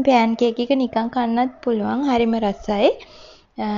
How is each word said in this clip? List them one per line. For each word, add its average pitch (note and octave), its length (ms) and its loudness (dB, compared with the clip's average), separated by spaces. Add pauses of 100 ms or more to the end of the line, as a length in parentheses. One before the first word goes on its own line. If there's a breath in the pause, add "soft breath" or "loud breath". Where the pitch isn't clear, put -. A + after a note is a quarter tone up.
පෑන් A#3 360 4
කේක් A#3 240 0
එක A#3+ 160 -2
නිකන් A#3+ 360 -2
කන්නත් B3 460 0
පුළුවන්. A3+ 500 -2
හරිම A#3 280 2
රසයි. G#3 520 0 (640 loud breath)
අ, A3 140 -6 (120)